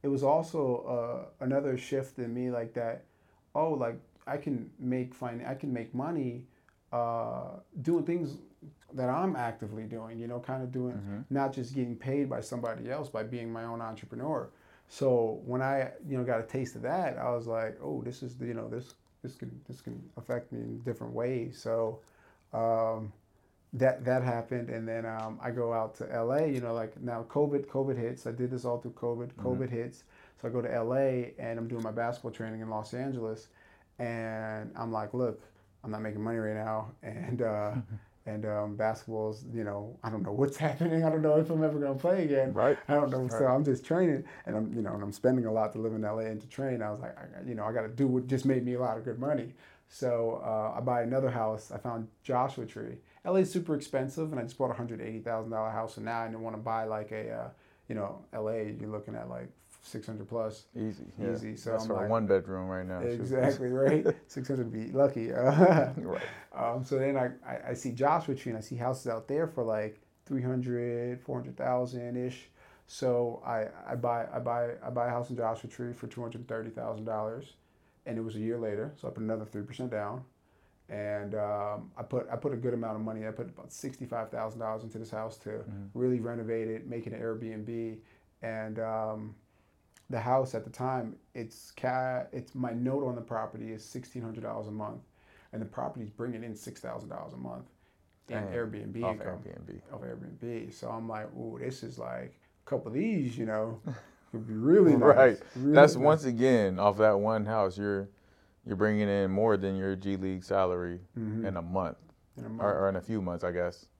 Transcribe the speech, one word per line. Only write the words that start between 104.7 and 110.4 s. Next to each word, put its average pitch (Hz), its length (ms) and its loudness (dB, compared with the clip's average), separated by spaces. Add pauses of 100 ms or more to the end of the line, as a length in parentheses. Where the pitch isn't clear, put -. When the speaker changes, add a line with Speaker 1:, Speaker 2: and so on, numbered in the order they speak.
Speaker 1:
nice." 127 100 10 (160)
Speaker 2:
Right. 127 220 10 (160)
Speaker 1:
Really 139 180 4
Speaker 2:
That's 147 220 12
Speaker 1:
nice. 127 80 2
Speaker 2:
once 151 220 8
again, 117 520 6
off 101 220 6
that 107 200 10
one 107 280 2
house, 101 280 2
you're, 101 320 0 (560)
you're 107 120 -2
bringing 104 340 4
in 98 220 4
more 107 260 6
than 95 180 0
your 95 200 0
G 98 220 -2
League 95 260 -2